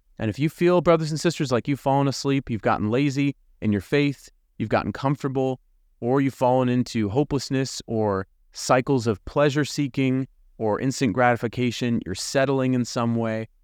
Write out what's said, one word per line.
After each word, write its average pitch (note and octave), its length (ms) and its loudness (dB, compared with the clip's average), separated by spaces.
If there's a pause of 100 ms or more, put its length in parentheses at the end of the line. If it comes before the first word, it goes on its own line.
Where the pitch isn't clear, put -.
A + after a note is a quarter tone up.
(180)
And A2 120 -2
if G2+ 80 -8
you D3 100 0
feel, F3 320 2
brothers D#3+ 300 4
and D#3 100 -4
sisters, D#3 320 -2
like A#2 160 0
you've C#3 100 -2
fallen C#3 300 2
asleep, C#3 400 -2
you've A2 140 -4
gotten G#2+ 280 0
lazy C#3 460 0 (240)
in G#2+ 100 0
your G2+ 120 0
faith, C#3+ 480 0 (260)
you've A2 140 -4
gotten G#2 220 0
comfortable, C3+ 680 -2 (400)
or B2+ 220 2
you've C3+ 120 0
fallen B2+ 360 2
into A#2 400 0
hopelessness C3+ 760 -2
or G#2 400 0 (260)
cycles C3 540 0
of A2 200 0
pleasure D3 380 2
seeking C3 640 -2 (320)
or G#2+ 220 0
instant C3 320 0
gratification, A#2+ 920 0
you're F#2 80 -6
settling C3+ 600 0
in B2 100 0
some A#2 300 -2
way, A2+ 340 -4 (160)